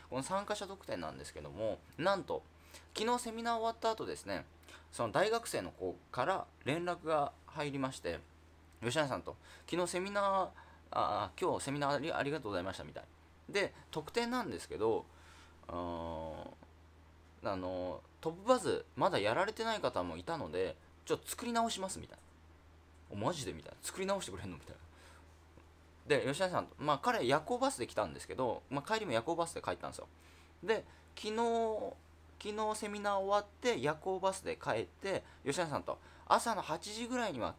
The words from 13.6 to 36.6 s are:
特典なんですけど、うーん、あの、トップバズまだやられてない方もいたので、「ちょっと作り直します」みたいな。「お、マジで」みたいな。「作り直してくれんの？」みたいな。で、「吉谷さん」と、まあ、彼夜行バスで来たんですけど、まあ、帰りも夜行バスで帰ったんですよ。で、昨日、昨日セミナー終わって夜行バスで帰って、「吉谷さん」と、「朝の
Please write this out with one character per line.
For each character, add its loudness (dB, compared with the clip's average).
特 -6
典 2
な 0
ん -6
で -4
す -12
け -4
ど、 2
う -10
ー -4
ん、 -4
あ 0
の、 -2
ト -2
ッ 0
プ -12
バ 8
ズ 0
ま 4
だ 2
や 4
ら 4
れ -2
て -4
な 0
い -2
方 0
も -4
い -8
た -2
の -6
で、 0
「ち 0
ょ 2
っ 2
と -10
作 -6
り 0
直 2
し -4
ま -4
す」 -8
み -12
た -16
い -18
な。 -20
「お、 -10
マ 0
ジ -6
で」 -4
み -10
た -14
い -12
な。 -16
「作 -8
り -2
直 0
し -8
て -10
く -8
れ -8
ん -6
の？」 -8
み -14
た -14
い -18
な。 -6
で、 0
「吉 0
谷 2
さ 2
ん」 -2
と、 -20
ま 2
あ、 2
彼 2
夜 6
行 -2
バ 4
ス -4
で -2
来 -10
た 2
ん -4
で -12
す -14
け -6
ど、 0
ま -2
あ、 -2
帰 2
り -4
も -2
夜 2
行 0
バ 0
ス -8
で -8
帰 0
っ -2
た -8
ん -8
で -12
す -14
よ。 -10
で、 2
昨 -6
日、 2
昨 -4
日 2
セ -4
ミ -4
ナ 2
ー 4
終 2
わ 8
っ 0
て 4
夜 4
行 -2
バ 4
ス -8
で -2
帰 -4
っ 2
て、 -2
「吉 2
谷 2
さ 2
ん」 -2
と、 -4
「朝 6
の -2